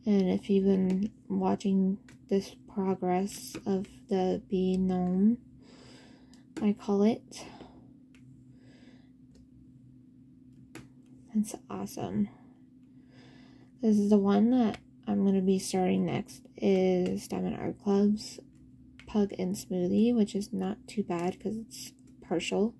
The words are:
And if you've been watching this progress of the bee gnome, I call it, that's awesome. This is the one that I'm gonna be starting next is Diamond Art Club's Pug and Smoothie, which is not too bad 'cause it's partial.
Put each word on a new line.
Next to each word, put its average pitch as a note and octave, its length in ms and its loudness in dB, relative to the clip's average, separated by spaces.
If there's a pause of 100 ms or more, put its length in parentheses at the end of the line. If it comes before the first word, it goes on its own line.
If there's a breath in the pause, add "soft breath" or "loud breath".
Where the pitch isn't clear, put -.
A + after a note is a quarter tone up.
And G3 240 4
if G3 180 -2
you've G3 180 4
been F#3+ 440 2 (160)
watching F#3+ 720 0 (300)
this G3 260 -2 (140)
progress F#3+ 880 -4 (100)
of G3 220 -2 (180)
the F#3 420 0
bee F#3 280 0
gnome, F#3 640 2 (1200 loud breath)
I G#3 100 2
call G3+ 300 0
it, - 420 -2 (4000 loud breath)
that's G#3+ 220 -2 (120)
awesome. G3+ 600 -4 (1500 loud breath)
This G#3+ 180 4
is G3+ 120 2
the G#3 80 8
one G3+ 320 4
that A#3+ 280 2 (260)
I'm G3+ 200 0
gonna G3 180 2
be F#3+ 160 2
starting F#3+ 480 0
next - 400 -8 (100)
is F#3 680 0
Diamond F3+ 300 -4
Art - 240 -8
Club's G#3 580 0 (680)
Pug G3+ 320 0
and F#3 160 -2
Smoothie, G3+ 600 0
which G#3 200 2
is G#3 180 -6
not F#3+ 340 -6
too - 160 -6
bad F3 380 -4
'cause G#3+ 160 -6
it's - 380 -14 (260)
partial. F#3 580 -2